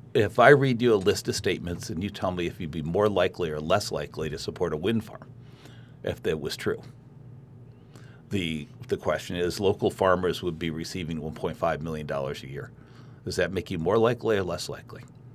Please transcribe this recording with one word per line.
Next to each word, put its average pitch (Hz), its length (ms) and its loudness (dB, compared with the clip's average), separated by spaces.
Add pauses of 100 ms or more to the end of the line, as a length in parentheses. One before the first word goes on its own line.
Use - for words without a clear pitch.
(140)
if 107 240 2
I 123 100 12
read 131 320 8
you 120 140 6
a - 20 6
list 98 320 2
of 117 80 0
statements 87 540 -2
and 82 120 -4
you 101 60 -2
tell 95 220 -4
me 87 160 -2
if - 120 -8
you'd 82 120 -6
be 82 100 -6
more 95 300 2
likely 90 400 0
or 76 100 -6
less 92 320 0
likely 76 380 -4
to 76 80 -8
support - 340 -4
a 76 60 -2
wind 110 260 0
farm, - 240 -18 (720)
if - 200 -6
that 80 180 0
was 73 160 -6
true. - 260 -4 (1500)
The, 80 360 -2 (220)
the - 80 -2
question 87 400 -2
is, 87 240 -2
local 98 300 2
farmers 90 520 2
would 82 160 -4
be 85 120 -2
receiving 80 500 -6
one 76 140 -8
point 82 220 -6
five 78 260 -2
million 78 240 -6
dollars 71 360 -4
a 65 60 -14
year. 67 220 -10 (540)
Does 92 120 -6
that 87 160 2
make 92 180 -4
you 92 80 -4
more 92 200 4
likely 113 400 2
or 98 40 0
less 87 260 -6
likely? - 340 -12 (320)